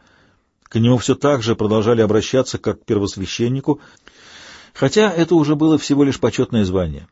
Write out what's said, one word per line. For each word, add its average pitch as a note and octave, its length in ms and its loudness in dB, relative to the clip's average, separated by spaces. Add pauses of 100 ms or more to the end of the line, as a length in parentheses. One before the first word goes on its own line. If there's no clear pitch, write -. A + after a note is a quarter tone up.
(640)
к - 140 -4
нему A#2+ 200 4
все B2+ 160 0
так C#3 280 0
же A2 140 -2
продолжали A2 460 2
обращаться, G#2+ 560 0
как - 240 -6
к - 20 -20
первосвященнику, A#2 960 -4 (920)
хотя G#3 360 2
это E3+ 260 0
уже D3+ 200 2
было D#3 220 2
всего C#3+ 260 0
лишь C3+ 160 -2
почетное A#2 460 0
звание. E2+ 460 -4